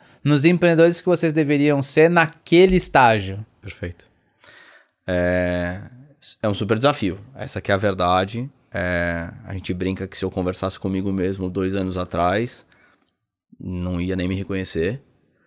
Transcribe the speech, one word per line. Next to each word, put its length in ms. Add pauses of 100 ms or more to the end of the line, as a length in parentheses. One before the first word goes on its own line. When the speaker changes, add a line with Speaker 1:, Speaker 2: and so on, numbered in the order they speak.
(240)
Speaker 1:
nos 200
empreendedores 560
que 60
vocês 260
deveriam 500
ser 280
naquele 640
estágio? 680 (160)
Speaker 2:
Perfeito. 460 (1000)
É, 760 (600)
é 60
um 60
super 220
desafio. 420 (180)
Essa 240
que 100
é 40
a 40
verdade. 720 (220)
É, 580 (140)
a 80
gente 220
brinca 340
que 80
se 80
eu 60
conversasse 500
comigo 320
mesmo 380
dois 240
anos 220
atrás, 680 (960)
não 400
ia 160
nem 100
me 80
reconhecer. 680 (440)